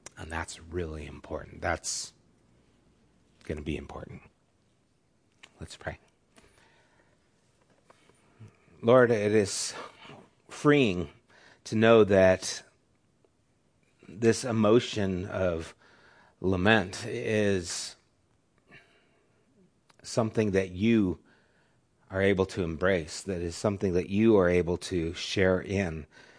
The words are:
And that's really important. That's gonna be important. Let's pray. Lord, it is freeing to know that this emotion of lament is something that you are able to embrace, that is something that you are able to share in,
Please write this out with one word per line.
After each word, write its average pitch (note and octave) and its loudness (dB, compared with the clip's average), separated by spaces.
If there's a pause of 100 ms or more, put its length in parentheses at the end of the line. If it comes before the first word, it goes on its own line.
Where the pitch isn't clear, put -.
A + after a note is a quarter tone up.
(180)
And E2 -12
that's E2 -8
really E2 -8
important. D#2 -14
That's - -6 (1300)
gonna D2+ -10
be D2 -6
important. - -16 (1400)
Let's - -16
pray. - -12 (2750)
Lord, A#2+ 6
it G#2 0
is G#2 0 (760)
freeing A#2 2 (560)
to - -6
know A2+ 8
that F#2+ 2 (1500)
this A2 0
emotion G#2+ 0
of F2 -4 (680)
lament G2 0
is G#2+ -4 (2000)
something A2 -2
that F#2+ 0
you G2 2 (960)
are F#2+ -2
able G2 2
to F#2+ -6
embrace, E2 -4
that F2+ -8
is F2 -8
something G2+ -2
that F2+ -2
you G#2+ 4
are F2 4
able F2 0
to E2+ -6
share F#2 0
in, F#2 -4 (340)